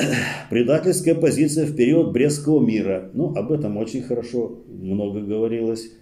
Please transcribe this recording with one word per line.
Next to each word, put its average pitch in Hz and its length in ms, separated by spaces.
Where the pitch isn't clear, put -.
<clears throat> - 280
Предательская 156 680
позиция 151 500
в - 100
период 131 360
Брестского 147 520
мира. 98 500
Ну, 127 220
об 113 160
этом 104 260
очень 113 240
хорошо 117 640
много 101 540
говорилось, 113 720